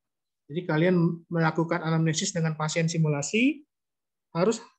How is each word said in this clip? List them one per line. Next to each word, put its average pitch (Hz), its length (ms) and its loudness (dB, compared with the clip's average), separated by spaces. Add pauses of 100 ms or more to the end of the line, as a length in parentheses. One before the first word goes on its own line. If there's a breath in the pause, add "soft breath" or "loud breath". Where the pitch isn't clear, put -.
(460)
Jadi 165 160 -6
kalian 170 640 2
melakukan 165 560 0
anamnesis 160 480 0
dengan 160 240 -2
pasien 156 320 -2
simulasi, 165 800 0 (640)
harus 190 320 0 (160)